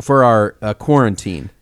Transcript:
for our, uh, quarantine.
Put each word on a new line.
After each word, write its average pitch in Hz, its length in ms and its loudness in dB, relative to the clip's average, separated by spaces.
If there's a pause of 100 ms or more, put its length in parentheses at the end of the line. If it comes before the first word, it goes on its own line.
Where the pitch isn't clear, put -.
for 135 220 2
our, 110 360 2
uh, 104 140 -6
quarantine. 104 800 -2 (100)